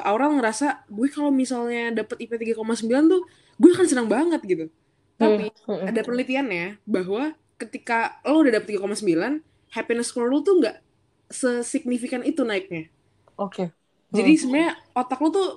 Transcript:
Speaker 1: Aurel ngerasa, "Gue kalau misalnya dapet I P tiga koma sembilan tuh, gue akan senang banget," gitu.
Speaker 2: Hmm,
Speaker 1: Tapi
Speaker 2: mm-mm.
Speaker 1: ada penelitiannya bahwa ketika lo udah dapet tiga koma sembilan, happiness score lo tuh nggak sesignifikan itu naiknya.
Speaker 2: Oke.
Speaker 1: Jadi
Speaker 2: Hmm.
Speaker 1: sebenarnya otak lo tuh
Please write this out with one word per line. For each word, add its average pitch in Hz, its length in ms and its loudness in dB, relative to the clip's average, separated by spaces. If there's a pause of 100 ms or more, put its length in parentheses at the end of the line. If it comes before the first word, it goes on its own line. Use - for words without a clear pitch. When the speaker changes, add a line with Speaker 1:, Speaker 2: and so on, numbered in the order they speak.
Speaker 1:
Aurel 269 320 2
ngerasa, 214 480 -2
"Gue 226 240 -2
kalau 294 160 -2
misalnya 240 640 -2
dapet 220 240 -6
I 240 80 -12
P 220 160 -8
tiga 226 160 -4
koma 220 160 -4
sembilan 247 400 2
tuh, 370 80 2 (400)
gue 320 80 10
akan 359 160 6
senang 247 240 0
banget," 302 320 0
gitu. 170 240 -4 (560)
Speaker 2:
Hmm, - 0 -
Speaker 1:
Tapi 214 240 4 (240)
Speaker 2:
mm-mm. 185 160 -4
Speaker 1:
ada 220 160 -2
penelitiannya 247 640 -4 (240)
bahwa 208 480 -4 (240)
ketika 226 640 -4
lo 311 160 4
udah 240 160 6
dapet 208 160 -4
tiga 190 80 -2
koma 208 160 -4
sembilan, 208 400 0 (320)
happiness 233 400 -4
score 240 240 -2
lo 294 80 2
tuh 359 240 4
nggak - 160 -6 (480)
sesignifikan 247 960 -4
itu 311 160 0
naiknya. 190 480 -4 (480)
Speaker 2:
Oke. 190 320 -6 (400)
Speaker 1:
Jadi 226 240 4
Speaker 2:
Hmm. 311 80 4
Speaker 1:
sebenarnya 294 300 0 (260)
otak 254 240 -4
lo 320 80 2
tuh 381 280 0